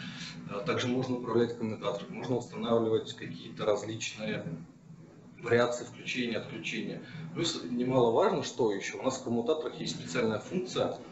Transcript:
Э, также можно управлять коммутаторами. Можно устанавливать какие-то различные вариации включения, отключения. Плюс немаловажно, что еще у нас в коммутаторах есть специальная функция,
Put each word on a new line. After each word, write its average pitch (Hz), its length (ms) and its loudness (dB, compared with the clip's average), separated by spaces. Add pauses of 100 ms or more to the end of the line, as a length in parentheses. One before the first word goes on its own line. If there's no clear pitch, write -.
(500)
Э, 101 160 -6
также 123 220 0
можно 123 280 0
управлять 117 400 2
коммутаторами. 101 600 -4
Можно 123 200 0
устанавливать 110 800 2
какие-то - 500 -6
различные 107 800 2 (1000)
вариации 117 420 4
включения, - 540 -2
отключения. - 640 -6 (320)
Плюс 117 300 -2
немаловажно, 127 800 4
что 113 280 2
еще 98 280 -4
у - 20 -6
нас 127 160 0
в - 60 -10
коммутаторах 120 500 0
есть 110 240 -6
специальная 110 400 0
функция, 113 580 -2 (160)